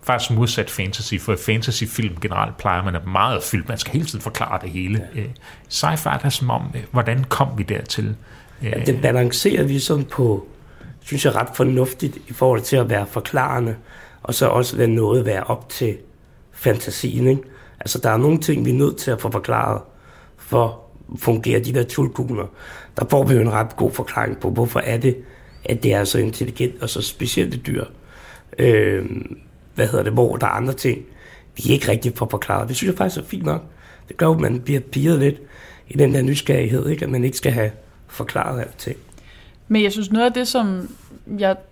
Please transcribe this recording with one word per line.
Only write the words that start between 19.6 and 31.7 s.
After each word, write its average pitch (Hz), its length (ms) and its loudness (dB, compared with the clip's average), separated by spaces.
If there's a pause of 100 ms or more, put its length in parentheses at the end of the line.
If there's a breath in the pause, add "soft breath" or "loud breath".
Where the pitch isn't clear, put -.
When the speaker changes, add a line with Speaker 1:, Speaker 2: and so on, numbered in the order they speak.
Speaker 2:
for 117 440 0 (380)
fungerer 113 440 2
de 117 120 -4
der 127 80 2
tulkuner. 120 640 -2 (520 loud breath)
Der 117 120 0
får 135 140 4
vi 131 100 6
jo 120 60 6
en 110 120 2
ret 113 240 -2
god - 160 2
forklaring 110 480 -4
på, - 100 0
hvorfor 120 300 0
er 117 160 -2
det, 127 200 2 (480 loud breath)
at 117 180 -2
det 107 120 4
er 101 100 2
så 107 140 0
intelligent 117 640 -2
og 117 80 -6
så - 120 -4
specielt - 520 -2
et 123 120 -8
dyr. - 180 -2 (720 loud breath)
Øhm, 101 800 2 (360)
hvad 113 120 2
hedder 110 160 0
det, 101 100 0
hvor 120 240 4
der - 100 0
er - 40 2
andre 120 220 -2
ting, 131 260 -2 (580 loud breath)
vi - 60 -12 (100)